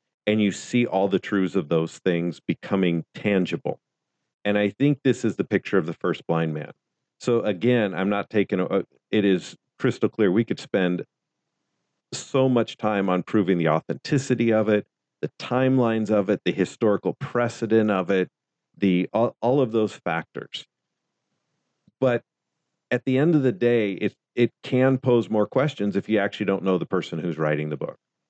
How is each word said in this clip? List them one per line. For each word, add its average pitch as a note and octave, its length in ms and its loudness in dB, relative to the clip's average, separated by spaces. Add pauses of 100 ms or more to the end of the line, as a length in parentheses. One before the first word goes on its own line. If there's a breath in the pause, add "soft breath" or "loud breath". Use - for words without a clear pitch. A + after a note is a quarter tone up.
(260)
and G#2+ 140 0
you G2+ 120 2
see - 340 -2
all G2 220 0
the F#2+ 100 0
truths F#2+ 380 -2
of D2+ 140 -2
those E2 280 -2
things E2+ 480 -2
becoming F2 580 -2 (100)
tangible. - 680 -4 (640)
And G#2 140 0
I G#2 100 0
think C#3 340 0
this B2+ 220 0
is G#2+ 120 -2
the F#2+ 80 -4
picture - 340 -2
of D#2+ 80 -2
the E2 80 -6
first - 320 -4
blind E2 260 -2
man. D2+ 200 -10 (460)
So A#2 220 0
again, G#2 540 0
I'm F#2+ 160 -2
not G#2 180 -4
taking G2+ 320 0
a, F#2 240 0 (260)
it G#2+ 140 2
is F#2 320 0 (220)
crystal A2+ 320 0
clear. G2+ 200 2
We A2 140 2
could - 160 -6
spend F2+ 440 -2 (1080)
so C3 380 0
much A#2 260 0
time G2+ 320 0
on F2+ 140 2
proving F#2+ 340 0
the D#2+ 140 2
authenticity A#2 800 0
of G#2+ 160 2
it, G#2 180 2 (360)
the - 180 -6
timelines A#2+ 720 0
of G2+ 180 2
it, G2+ 160 0
the F2+ 80 0
historical G2 640 0
precedent A2+ 760 0
of F#2+ 200 -2
it, F#2+ 180 2 (480)
the, F2+ 360 2
all, A2+ 280 0
all C3 220 2
of A2+ 100 -2
those G#2+ 220 0
factors. - 720 -8 (1300)
But B2 240 2 (720)
at B2 120 -2
the C3 140 2
end D#3+ 180 4
of C#3 80 2
the B2+ 80 2
day, A2 400 2
it, - 240 -4 (180)
it A#2 160 2 (140)
can C3 340 2
pose A#2+ 320 0
more G#2+ 160 2
questions B2+ 480 -2
if G2 140 -2
you A2 100 2
actually G2+ 280 -2
don't F#2+ 180 -2
know F#2+ 120 2
the E2 80 -2
person E2+ 360 -4
who's D#2+ 180 -6
writing D2+ 300 -2
the D2+ 80 -6
book. - 200 -10 (340)